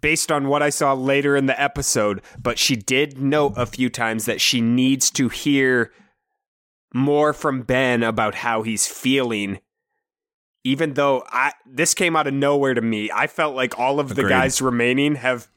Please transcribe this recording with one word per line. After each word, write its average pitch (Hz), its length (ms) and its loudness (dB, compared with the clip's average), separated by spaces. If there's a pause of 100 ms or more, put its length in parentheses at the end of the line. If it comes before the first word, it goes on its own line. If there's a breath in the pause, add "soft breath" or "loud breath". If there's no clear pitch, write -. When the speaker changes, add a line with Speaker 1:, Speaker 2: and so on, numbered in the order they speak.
Speaker 1:
based 156 320 0
on 143 160 0
what 147 140 2
I 147 80 2
saw 139 240 0
later 139 420 2
in 135 100 2
the 127 140 0
episode, 113 600 0 (180 loud breath)
but 117 180 -2
she - 160 0
did 131 460 -2
note 139 360 2
a 120 100 -2
few 127 240 -2
times 113 340 -4
that 113 160 -2
she 123 200 0
needs 127 520 2
to 127 160 0
hear 131 640 0 (1000 soft breath)
more 147 400 2
from 135 300 -4
Ben 123 400 2
about 110 340 0
how 113 260 -2
he's 110 240 -2
feeling, 117 760 -2 (1040)
even 139 300 -2
though 139 340 2
I, 131 240 0 (140)
this 135 280 -2
came 170 220 0
out 151 100 2
of 135 80 -2
nowhere 139 400 2
to 120 60 2
me. 110 320 -2
I 117 140 0
felt 156 280 -4
like 127 240 -4
all 139 220 0
of 139 140 -2
the 139 80 -2
Speaker 2:
Agreed. 98 80 0
Speaker 1:
guys 131 320 2
remaining 131 540 2
have 123 400 -4